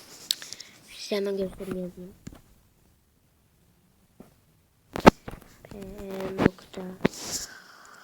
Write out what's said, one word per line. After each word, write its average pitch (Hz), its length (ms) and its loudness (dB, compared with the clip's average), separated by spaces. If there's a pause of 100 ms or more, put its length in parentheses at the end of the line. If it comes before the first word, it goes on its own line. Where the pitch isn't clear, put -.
(1000)
Size - 180 0
hemen 202 200 0
göstereyim, 190 400 -4
yazayım. 180 380 -8 (3500)
P - 160 -14
E 190 580 -6
nokta 190 460 2 (1200)